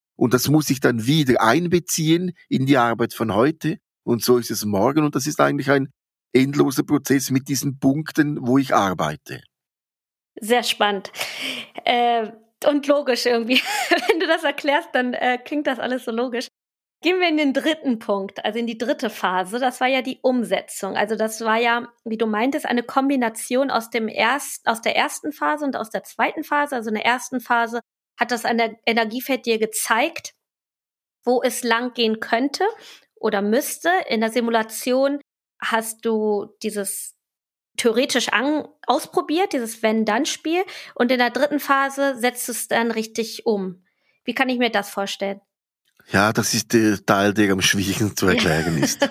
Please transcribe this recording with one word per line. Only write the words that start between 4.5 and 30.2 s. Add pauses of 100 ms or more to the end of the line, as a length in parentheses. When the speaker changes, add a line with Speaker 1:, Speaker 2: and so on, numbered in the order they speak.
Speaker 1:
es
morgen
und
das
ist
eigentlich
ein (440)
endloser
Prozess
mit
diesen
Punkten,
wo
ich
arbeite. (1000)
Speaker 2:
Sehr
spannend. (720)
Äh, (360)
und
logisch
irgendwie. (220)
<laughs>
Wenn
du
das
erklärst,
dann,
äh,
klingt
das
alles
so
logisch. (540)
Gehen
wir
in
den
dritten
Punkt,
also
in
die
dritte
Phase.
Das
war
ja
die
Umsetzung.
Also
das
war
ja, (160)
wie
du
meintest,
eine
Kombination
aus
dem
erst-,
aus
der
ersten
Phase
und
aus
der
zweiten
Phase.
Also
in
der
ersten
Phase (380)
hat
das
Ener-,
Energiefeld
dir
gezeigt, (920)